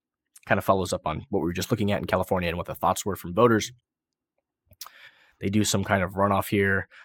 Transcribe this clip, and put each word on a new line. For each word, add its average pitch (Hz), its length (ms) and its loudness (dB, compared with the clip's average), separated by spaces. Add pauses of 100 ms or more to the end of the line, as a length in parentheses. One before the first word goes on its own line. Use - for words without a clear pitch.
(460)
Kind 104 120 2
of 95 80 -2
follows 95 280 2
up 90 120 -4
on 82 240 -6
what 101 120 0
we 78 40 -2
were 87 80 0
just 92 160 -4
looking 104 220 0
at - 80 0
in - 80 -8
California 90 420 0
and 82 80 -4
what 85 80 -6
the - 80 -10
thoughts - 320 -2
were 95 120 -4
from 87 180 -10
voters. 113 360 4 (1700)
They 98 80 -2
do 104 140 2
some 98 200 0
kind 98 180 2
of 90 120 -4
runoff 98 340 2
here. 98 400 0 (180)